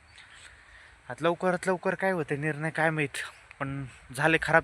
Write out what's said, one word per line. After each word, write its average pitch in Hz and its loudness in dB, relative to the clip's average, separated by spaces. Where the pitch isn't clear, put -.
आता 127 -8
लवकरात 180 0
लवकर 185 0
काय 190 0
होतं 147 -2
निर्णय, 156 -2
काय 160 2
माहीत, 156 -2
पण 139 -6
झाले 160 4
खराब, 160 4